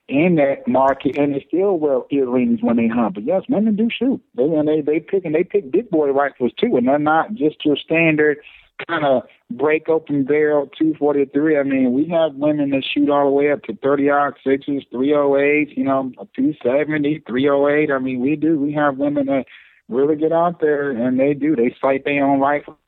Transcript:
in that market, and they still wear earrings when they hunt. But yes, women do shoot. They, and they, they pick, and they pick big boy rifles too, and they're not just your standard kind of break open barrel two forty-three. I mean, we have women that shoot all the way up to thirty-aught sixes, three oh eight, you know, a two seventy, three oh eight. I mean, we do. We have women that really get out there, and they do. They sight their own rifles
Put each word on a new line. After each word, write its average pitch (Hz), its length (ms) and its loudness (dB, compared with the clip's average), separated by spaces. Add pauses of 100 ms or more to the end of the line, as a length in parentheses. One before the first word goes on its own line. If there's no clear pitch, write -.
in 165 280 0
that 139 300 0
market, 135 520 0
and 143 180 0
they 139 100 -6
still 185 320 0
wear 143 220 0 (100)
earrings 123 520 0
when 117 160 2
they 117 100 2
hunt. 113 280 -2
But 107 100 -8
yes, 180 240 -2
women 214 260 2
do 226 160 0
shoot. 247 300 -2 (140)
They, - 80 0
and 156 220 0
they, 156 140 2
they 151 220 0
pick, 180 240 -4
and 151 100 -2
they 175 80 0
pick 202 300 -2
big 277 160 0
boy 151 220 2
rifles 135 460 -2
too, 240 200 0
and 123 100 0
they're 139 100 2
not 151 360 0
just 139 320 -4
your 147 100 2
standard 151 640 0 (500)
kind 160 180 -2
of 131 160 2 (300)
break 151 380 0
open 156 340 0
barrel 147 520 0
two 156 220 0
forty-three. 143 580 2
I 143 60 2
mean, 135 320 2
we 143 160 0
have 165 240 0
women 143 380 0
that 135 120 -2
shoot 143 280 0
all 143 140 2
the 139 60 2
way 143 200 2
up 139 120 -2
to 107 120 -10
thirty-aught 143 680 0
sixes, 139 460 -2
three 131 240 -2
oh 143 240 2
eight, 147 400 0
you 131 60 -2
know, 135 340 -2
a 101 80 -16 (100)
two 147 280 0
seventy, 151 640 -2
three 127 200 -2
oh 139 200 2
eight. 147 240 2
I 135 80 0
mean, 131 220 -4
we 143 140 0
do. 151 220 0
We 143 160 -2
have 147 240 0
women 143 300 -2
that 135 180 -2 (420)
really 139 280 0
get 156 160 -2
out 170 300 0
there, 143 280 0
and 127 300 -2
they 143 160 2
do. 147 200 -2
They 123 240 0
sight 135 260 0
their 143 200 0
own 139 140 2
rifles 143 380 -2 (100)